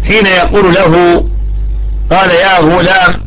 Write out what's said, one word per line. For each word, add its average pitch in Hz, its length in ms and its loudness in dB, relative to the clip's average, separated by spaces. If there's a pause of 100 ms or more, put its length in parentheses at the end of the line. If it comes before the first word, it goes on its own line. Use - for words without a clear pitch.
حين 208 220 0
يقول 185 480 2
له، 175 500 2 (840)
قال: 185 200 0
"يا 180 300 0
غلام 180 680 0